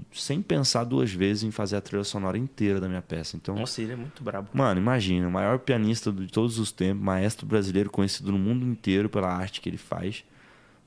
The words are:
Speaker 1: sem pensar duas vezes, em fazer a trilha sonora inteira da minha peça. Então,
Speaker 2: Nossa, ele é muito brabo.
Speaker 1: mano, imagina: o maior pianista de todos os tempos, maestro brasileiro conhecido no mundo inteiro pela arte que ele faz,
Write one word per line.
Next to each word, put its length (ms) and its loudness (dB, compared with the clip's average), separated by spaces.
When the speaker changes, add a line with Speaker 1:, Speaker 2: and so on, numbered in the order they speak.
Speaker 1:
sem 260 -4
pensar 440 2
duas 280 2
vezes, 300 2
em 80 -2
fazer 280 -2
a 40 -2
trilha 220 -2
sonora 340 -2
inteira 420 0
da 80 -2
minha 140 -4
peça. 340 -8
Então, 200 -6
Speaker 2:
Nossa, 260 -4
ele 120 -4
é 20 -8
muito 280 -12
brabo. 300 -6
Speaker 1:
mano, 260 4
imagina: 480 2
o 40 0
maior 260 2
pianista 540 2
de 160 -4
todos 320 0
os 120 -2
tempos, 320 0
maestro 440 0
brasileiro 420 2
conhecido 420 -2
no 60 2
mundo 300 2
inteiro 420 2
pela 240 0
arte 260 -4
que 80 -8
ele 120 -6
faz, 440 -6